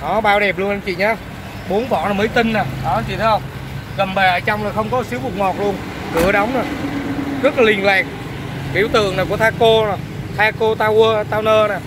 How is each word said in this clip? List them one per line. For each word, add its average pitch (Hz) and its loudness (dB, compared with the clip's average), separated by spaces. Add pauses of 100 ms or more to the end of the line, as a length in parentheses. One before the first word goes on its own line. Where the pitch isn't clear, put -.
Đó, 202 0
bao 208 6
đẹp 190 0
luôn 196 -2
anh 202 -2
chị 190 -4
nhá. 202 0 (540)
Bốn 220 0
vỏ 185 0
là 202 0
mới 202 0
tinh 226 0
nè. 202 2 (200)
Đó, 160 0
anh 214 0
chị 196 -4
thấy 202 0
không? 214 4 (560)
Gầm 190 0
bè 190 4
ở 180 2
trong 208 -2
là 202 -2
không 214 -2
có 247 0
xíu 240 -6
bột 247 -4
ngọt 190 0
luôn. 202 0 (380)
Cửa 170 2
đóng 208 2
nè. 247 0 (840)
Rất 294 2
là 254 6
liền 208 2
lạc. 190 4 (680)
Biểu 196 0
tượng 202 2
này 185 0
của 202 -2
Thaco 220 4
nè. 196 -2 (420)
Thaco 214 2
Tower, 214 4
Towner 214 4
nè. 196 -2 (120)